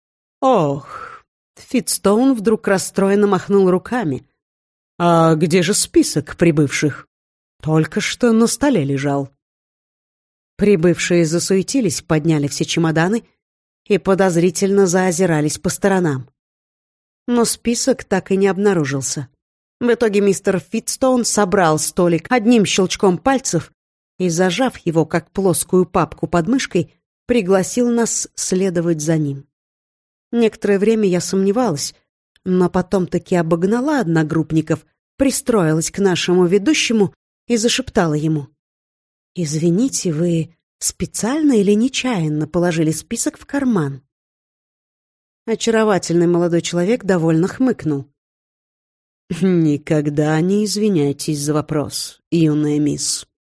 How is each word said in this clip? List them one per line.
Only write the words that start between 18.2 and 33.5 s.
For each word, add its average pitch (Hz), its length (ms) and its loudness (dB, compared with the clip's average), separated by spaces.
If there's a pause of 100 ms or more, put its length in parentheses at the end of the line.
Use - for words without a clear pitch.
и 190 60 0
не 196 100 2
обнаружился. 160 840 -2 (500)
В 240 140 2
итоге 214 280 0
мистер 196 380 0
Фитстоун 247 640 -2
собрал 180 540 2
столик 170 540 0
одним 233 340 4
щелчком 180 540 0
пальцев - 520 -2 (460)
и, 185 120 -2
зажав 185 500 0
его, 160 260 0
как 165 240 -4
плоскую 185 560 0
папку 170 400 -4
под 170 220 0
мышкой, 220 480 -2 (320)
пригласил 220 640 0
нас 233 420 -2
следовать 175 680 -2
за 160 160 0
ним. 139 300 -4 (840)
Некоторое 214 480 0
время 214 280 2
я 175 140 0
сомневалась, 190 720 -2 (500)
но 185 260 2
потом 180 360 -2
таки 175 300 -4
обогнала 202 640 0